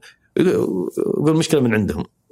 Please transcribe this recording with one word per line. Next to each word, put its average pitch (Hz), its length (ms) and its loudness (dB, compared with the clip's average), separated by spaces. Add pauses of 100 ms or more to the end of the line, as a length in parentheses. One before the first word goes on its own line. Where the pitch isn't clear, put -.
(380)
يقول، - 600 0
يقول: 156 400 0
"مشكلة 156 240 0
من 120 120 2
عندهم، 92 300 -2 (280)